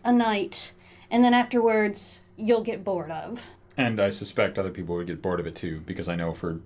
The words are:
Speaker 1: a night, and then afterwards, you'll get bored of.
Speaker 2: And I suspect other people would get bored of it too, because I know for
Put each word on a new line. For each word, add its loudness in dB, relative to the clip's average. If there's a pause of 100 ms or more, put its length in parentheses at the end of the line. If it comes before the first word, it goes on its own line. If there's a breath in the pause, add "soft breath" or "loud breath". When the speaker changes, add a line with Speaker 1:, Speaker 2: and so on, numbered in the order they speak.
Speaker 1:
a 4
night, 2 (360 soft breath)
and 6
then 6
afterwards, 2 (160)
you'll 2
get -4
bored -4
of. -10 (260)
Speaker 2:
And 0
I 4
suspect -2
other 0
people -6
would -4
get -8
bored 0
of -4
it -10
too, -6
because -8
I -2
know -2
for -6